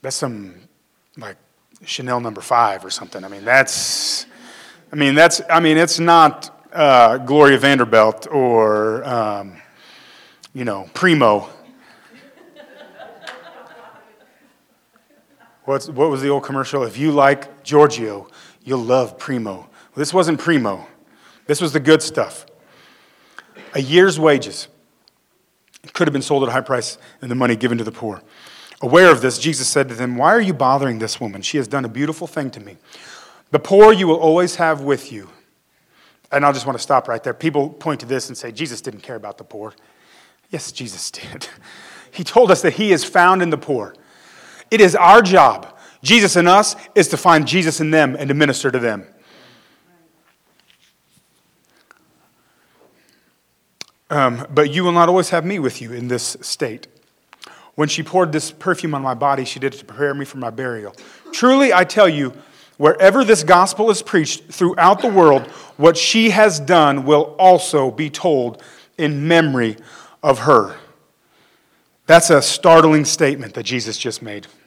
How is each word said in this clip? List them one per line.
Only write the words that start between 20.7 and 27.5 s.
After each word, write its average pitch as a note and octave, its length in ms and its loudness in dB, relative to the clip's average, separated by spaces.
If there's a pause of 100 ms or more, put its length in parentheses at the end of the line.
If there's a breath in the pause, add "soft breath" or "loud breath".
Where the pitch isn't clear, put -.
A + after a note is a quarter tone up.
This D3 160 -4
was D#3+ 100 -4
the D3 80 -2
good D#3 220 2
stuff. - 440 -10 (1300 soft breath)
A C#3 60 -6
year's D#3+ 380 2
wages C#3 480 -2 (1300)
could E3+ 140 -2
have D3 60 -4
been C3+ 80 -4
sold C#3 220 -2
at B2 60 -4
a - 20 -8
high B2 100 -4
price B2 360 -8 (240 soft breath)
and B2+ 100 -12
the A#2+ 40 -6
money B2 200 0